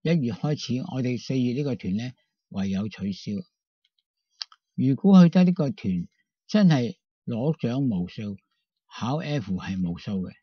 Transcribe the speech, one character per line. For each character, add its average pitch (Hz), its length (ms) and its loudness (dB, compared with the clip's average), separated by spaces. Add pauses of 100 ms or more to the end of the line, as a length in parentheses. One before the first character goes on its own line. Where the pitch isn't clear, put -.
一 151 80 0
月 135 240 2
開 151 260 -4
始， 123 220 -4 (100)
我 131 100 -4
哋 123 220 -2
四 131 160 -2
月 123 140 0
呢 143 100 -4
個 131 120 -2
團 95 200 -4
呢， 123 160 -6 (380)
唯 98 200 -4
有 98 200 -2
取 98 240 -6
消。 - 180 -10 (1400)
如 131 200 2
果 190 280 8
去 165 60 8
得 180 140 4
呢 180 80 4
個 151 180 -2
團， - 380 -4 (400)
真 208 200 4
係 127 300 2 (280)
攞 123 340 -2
獎 120 180 -2
無 101 300 0
數， 104 320 -10 (480)
考 127 300 -6
F 135 360 -4
係 92 260 -6
無 87 200 -4
數 107 140 -8
嘅。 92 180 -6 (120)